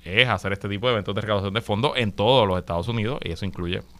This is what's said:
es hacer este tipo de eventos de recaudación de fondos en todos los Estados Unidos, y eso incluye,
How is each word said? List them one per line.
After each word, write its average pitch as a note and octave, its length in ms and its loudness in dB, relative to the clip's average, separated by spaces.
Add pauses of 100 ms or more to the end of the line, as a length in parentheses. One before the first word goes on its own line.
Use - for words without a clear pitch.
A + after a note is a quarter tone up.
es A2 240 -4
hacer G2 240 0
este G2 160 -4
tipo G2+ 180 -4
de B2 80 2
eventos G2+ 200 -2
de G#2+ 60 -2
recaudación G2+ 320 0
de A2+ 80 0
fondos G#2+ 360 2
en A2 160 0
todos A2+ 340 6
los F#2 100 2
Estados F2 320 -2
Unidos, A#2 340 -2
y E2+ 100 -4
eso E2 120 -6
incluye, F2+ 380 -4 (180)